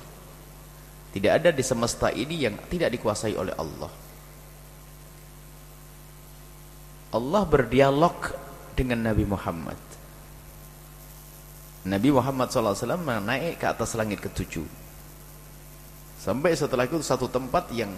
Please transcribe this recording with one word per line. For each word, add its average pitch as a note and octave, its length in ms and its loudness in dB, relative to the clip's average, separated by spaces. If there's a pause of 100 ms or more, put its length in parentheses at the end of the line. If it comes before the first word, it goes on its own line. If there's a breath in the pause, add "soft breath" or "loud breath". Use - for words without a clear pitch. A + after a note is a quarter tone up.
(1120)
Tidak G2+ 160 4
ada D#3 240 8
di C3+ 80 2
semesta A#2 480 2
ini C#3 400 0
yang G#2 80 -2 (140)
tidak B2 260 0
dikuasai G#2+ 400 0
oleh F#2 160 -2
Allah. D#2+ 400 -6 (3250)
Allah C#3 320 4
berdialog C#3 720 6 (560)
dengan A#2+ 400 2
Nabi G#2 160 4
Muhammad. F2+ 520 -2 (2000)
Nabi G2 240 4
Muhammad C3 400 4
sallallahu A2 240 4
alaihi - 80 -4
wasallam B2+ 400 0
naik C3 320 0
ke - 100 -2
atas G#2+ 300 0
langit G#2+ 240 0
ketujuh. F2 460 -4 (1500)
Sampai C#3 340 4
setelah C3 320 4
itu D3+ 160 0
satu B2+ 300 2
tempat C3 420 0
yang G2+ 260 -2